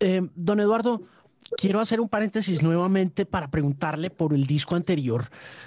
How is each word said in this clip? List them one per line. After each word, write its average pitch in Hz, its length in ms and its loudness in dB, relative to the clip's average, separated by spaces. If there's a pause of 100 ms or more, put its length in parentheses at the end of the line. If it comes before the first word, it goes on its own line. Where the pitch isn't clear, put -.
Eh, 185 200 2 (140)
don 196 260 0
Eduardo, 226 400 2 (560)
quiero 190 240 2
hacer 226 180 0
un 226 120 0
paréntesis 202 520 0
nuevamente 185 600 2
para 160 260 -6
preguntarle 151 600 -2
por 151 240 0
el 139 120 2
disco 147 280 0
anterior, 135 560 0 (360)